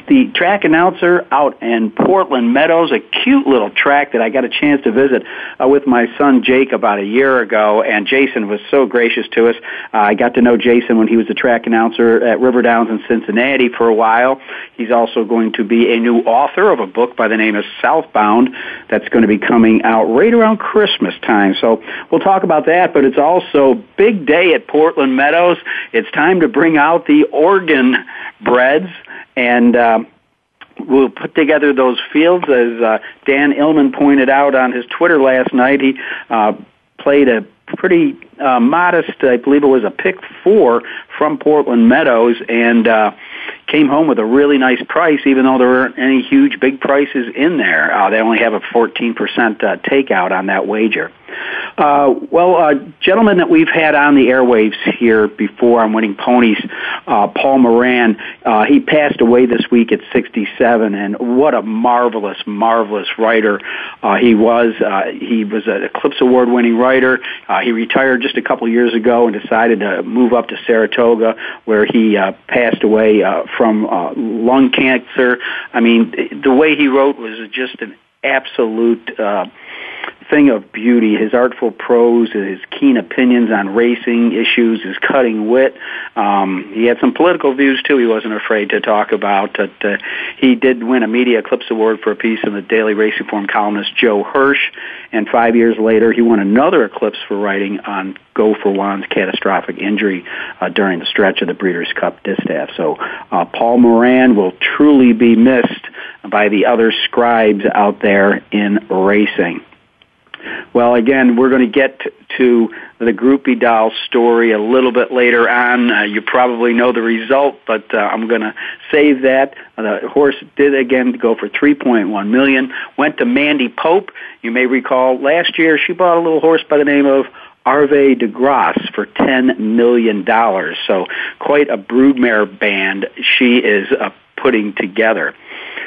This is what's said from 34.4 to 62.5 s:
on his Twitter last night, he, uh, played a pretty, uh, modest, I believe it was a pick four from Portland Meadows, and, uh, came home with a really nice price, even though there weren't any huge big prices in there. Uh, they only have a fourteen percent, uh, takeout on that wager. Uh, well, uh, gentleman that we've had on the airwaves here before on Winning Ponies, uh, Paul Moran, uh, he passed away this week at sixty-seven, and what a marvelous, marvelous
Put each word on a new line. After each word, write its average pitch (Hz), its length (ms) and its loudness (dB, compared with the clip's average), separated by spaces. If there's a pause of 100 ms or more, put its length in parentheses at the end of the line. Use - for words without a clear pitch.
on 127 160 0
his 123 160 -6
Twitter 165 340 0
last 131 320 0
night, 131 260 2
he, 135 200 -2 (320)
uh, 107 220 0 (440)
played 143 320 2
a 110 160 0 (320)
pretty, 170 400 0 (220)
uh, 131 200 0
modest, 160 640 0
I 123 140 2
believe 139 260 0
it 147 40 4
was 131 160 2
a - 80 -4
pick 185 260 -4 (260)
four 147 380 4 (340)
from 151 220 -2
Portland 135 500 2
Meadows, 120 600 2
and, 117 380 0
uh, 107 240 2 (560)
came 151 200 2
home 151 200 0
with 123 120 0
a 110 60 0
really 143 320 2
nice 131 320 0
price, 156 360 0
even 131 200 2
though 131 120 2
there 123 100 4
weren't 127 300 0
any 131 240 0
huge 135 380 2
big 135 220 -2
prices 139 540 -2
in 156 220 -2
there. 82 360 0
Uh, 95 160 0
they 110 100 0
only 110 200 0
have 113 140 0
a 101 60 -4
fourteen 117 540 -2
percent, 113 500 -4
uh, 95 140 -2
takeout 107 540 -2
on 95 160 -4
that 95 200 -2
wager. 104 440 -2 (680)
Uh, 143 360 2 (160)
well, 175 280 2
uh, 156 180 2 (240)
gentleman 202 380 2
that 170 120 2
we've 160 200 4
had 156 260 0
on 147 180 4
the 131 140 6
airwaves 123 480 2 (220)
here 110 300 2
before 117 540 0
on 110 100 0
Winning 110 220 -2
Ponies, 120 500 0 (440)
uh, 104 200 2
Paul 135 320 0
Moran, 120 580 2 (280)
uh, 110 200 2
he 143 140 4
passed 147 400 0
away 123 260 4
this 117 260 -2
week 117 200 2
at 104 100 -2 (100)
sixty-seven, 113 840 -2
and 101 240 -6
what 127 380 0
a 113 60 0
marvelous, 113 840 -2
marvelous 107 600 -2 (100)